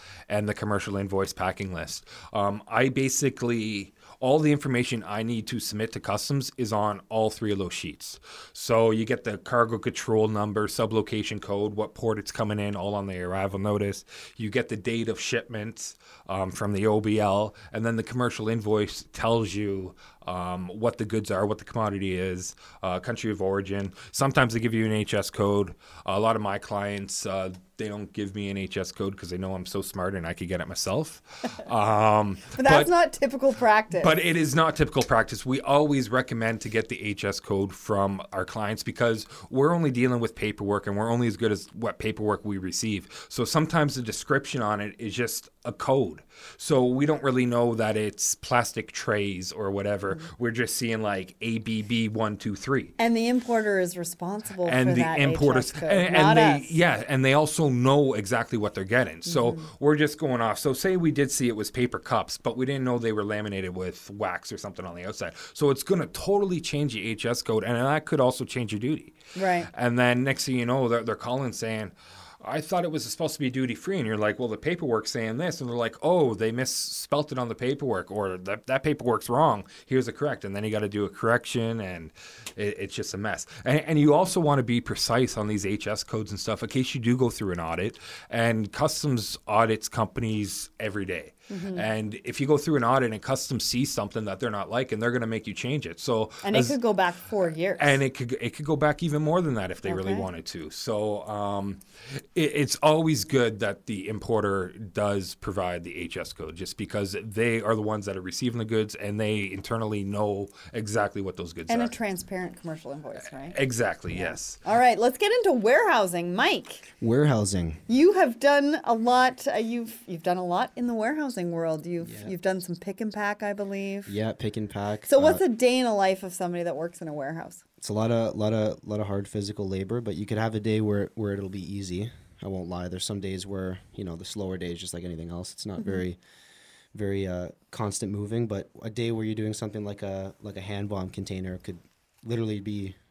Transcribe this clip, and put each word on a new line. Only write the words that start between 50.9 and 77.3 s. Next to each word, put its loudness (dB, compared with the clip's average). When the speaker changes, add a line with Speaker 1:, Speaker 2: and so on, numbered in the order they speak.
Speaker 1:
like, -4
A -2
B -2
B 2
one 0
two -4
three. -2
Speaker 2:
And 4
the 2
importer 2
is 0
responsible -6
Speaker 1:
And 4
Speaker 2:
for 4
Speaker 1:
the 4
Speaker 2:
that 2
Speaker 1:
importer, 6
Speaker 2:
H 2
S -8
code, -2
Speaker 1:
and, 4
and 8
Speaker 2:
not 8
Speaker 1:
they, 10
Speaker 2:
us. -12
Speaker 1:
yeah, 4
and 4
they 8
also 4
know 6
exactly 0
what 0
they're -4
getting. 0
So 2
Speaker 2:
Mm-hmm. -6
Speaker 1:
we're 6
just 2
going 0
off. 2
So 0
say 0
we 4
did 2
see 0
it 0
was -4
paper -2
cups, 0
but -4
we -2
didn't -2
know 2
they 0
were 0
laminated -4
with -8
wax -6
or -8
something -10
on -12
the -12
outside. -8
So 4
it's 2
gonna 0
totally 0
change -2
the -4
H -4
S 0
code, 2
and 0
that 2
could 2
also 2
change -4
your -2
duty. -4
Speaker 2:
Right. 0
Speaker 1:
And 2
then 6
next 0
thing 0
you 0
know, 2
they're, 2
they're -2
calling -4
saying, -6
"I -4
thought 0
it -2
was -4
supposed -4
to -6
be 0
duty -2
free." -4
And 0
you're 0
like, 2
"Well, -2
the -4
paperwork's -2
saying -4
this." -4
And -6
they're -4
like, -2
"Oh, 4
they 0
misspelt -2